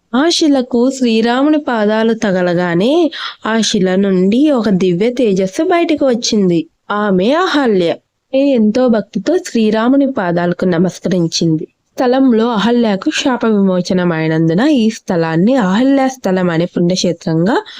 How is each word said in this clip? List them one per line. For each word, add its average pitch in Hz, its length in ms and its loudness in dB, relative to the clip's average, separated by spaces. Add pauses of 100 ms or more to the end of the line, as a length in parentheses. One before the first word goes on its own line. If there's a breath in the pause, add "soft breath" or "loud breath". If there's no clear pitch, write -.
(140)
ఆ 285 140 2
శిలకు 262 600 0
శ్రీరాముని 247 680 0
పాదాలు 226 560 0
తగలగానే 185 960 0 (360 loud breath)
ఆ 226 140 0
శిల 185 340 0
నుండి 196 560 2
ఒక 226 180 0
దివ్య 185 420 0
తేజస్సు 208 520 -2
బయటకు 330 440 0
వచ్చింది. 208 600 0 (240)
ఆమె 202 400 0
అహల్య. 269 600 0
ఆమె - 480 -8
ఎంతో 254 500 2
భక్తితో 220 580 -2
శ్రీరాముని 240 680 0
పాదాలకు 175 520 -2
నమస్కరించింది. 170 1040 -2 (260)
స్థలంలో 247 540 2
అహల్యకు 226 600 0
శాప 247 360 -2
విమోచనమైనందున 175 1120 0
ఈ 254 300 2
స్థలాన్ని 170 640 0
అహల్య 262 540 2
స్థలం 185 420 -2
అనే 165 140 0
పుణ్యక్షేత్రంగా 180 960 -2 (180)